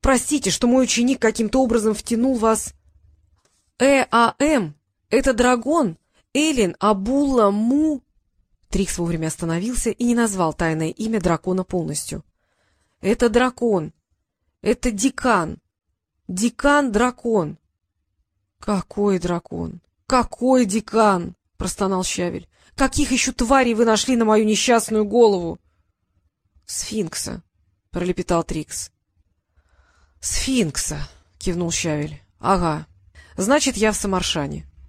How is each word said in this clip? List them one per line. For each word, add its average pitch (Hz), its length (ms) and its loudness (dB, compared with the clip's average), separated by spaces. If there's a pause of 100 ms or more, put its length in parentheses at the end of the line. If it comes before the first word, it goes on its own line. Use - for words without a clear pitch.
«Простите, 254 500 0
что 240 180 0
мой 254 160 4
ученик 247 360 0
каким-то 220 400 0
образом 220 340 2
втянул 240 420 -2
вас...» 220 380 -2 (1040)
«Э 269 320 4
А 233 260 4
М, 240 380 2 (320)
это 254 260 2
дракон 247 640 0 (340)
Элин 269 460 0
Абула 220 720 2
Му...» 262 520 0 (680)
Трикс 185 300 -2
вовремя 170 280 -2
остановился 175 640 -4
и - 140 -4
не 240 100 2
назвал 190 400 0
тайное 160 360 -2
имя 220 300 -4
дракона 180 440 -2
полностью. 156 600 -8 (760)
«Это 226 280 0
дракон! 226 640 0 (680)
Это 233 300 -2
декан. 208 640 -2 (720)
Декан-дракон». 233 1300 0 (1000)
«Какой 202 580 -2
дракон? 170 640 -6 (260)
Какой 254 600 2
декан?» 196 680 0 (220)
простонал 190 480 -4
Щавель. 175 440 -6 (280)
«Каких 269 340 0
ещё 254 220 0
тварей 247 420 2
вы 220 100 4
нашли 226 300 2
на 233 100 2
мою 214 200 4
несчастную 220 600 2
голову?» 202 540 2 (1120)
«Сфинкса», - 720 -8 (480)
пролепетал 175 540 -2
Трикс. - 480 -10 (1300)
«Сфинкса», 175 800 -2 (380)
кивнул 170 340 -4
Щавель. 151 500 -6 (160)
«Ага. 165 480 0 (500)
Значит, 262 400 0
я 214 140 2
в 208 60 -4
Самаршане. 170 720 -4 (180)